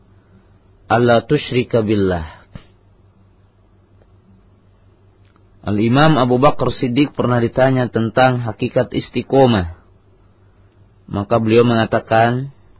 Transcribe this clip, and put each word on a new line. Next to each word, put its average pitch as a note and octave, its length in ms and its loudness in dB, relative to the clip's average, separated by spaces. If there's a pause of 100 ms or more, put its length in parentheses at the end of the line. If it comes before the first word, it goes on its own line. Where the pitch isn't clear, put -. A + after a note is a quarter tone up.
(880)
"Alla A#2 320 2
tusyrika B2 640 -2
billah." F#2+ 560 -2 (3250)
Al-Imam A#2+ 560 2
Abu B2 240 0
Bakar C#3+ 320 0
Siddiq C3+ 400 -2
pernah A#2+ 240 -2
ditanya B2+ 480 0
tentang A#2+ 560 0
hakikat A#2 480 -4
istiqomah. A#2 880 -2 (1300)
Maka G2+ 320 -2
beliau A2+ 240 4
mengatakan, A#2 880 0 (280)